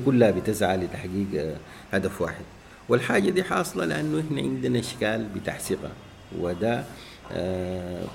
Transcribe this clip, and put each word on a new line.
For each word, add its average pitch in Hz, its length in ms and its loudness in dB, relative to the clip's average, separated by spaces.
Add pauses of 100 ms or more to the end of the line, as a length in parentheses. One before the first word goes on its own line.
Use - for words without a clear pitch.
كلها 120 260 8
بتسعى 92 460 2
لتحقيق، 92 580 -2
آه، 76 200 -2 (360)
هدف 92 300 0
واحد. - 220 -4 (460)
والحاجة 185 400 4
دي 180 140 2
حاصلة 180 420 0
لأنه 151 340 0
إحنا 151 220 -2
عندنا 131 380 2
إشكال 110 460 0 (100)
بتاع 92 220 -4
ثقة، - 320 -4 (500)
وده، 90 440 0 (480)
آه، 90 720 -2 (120)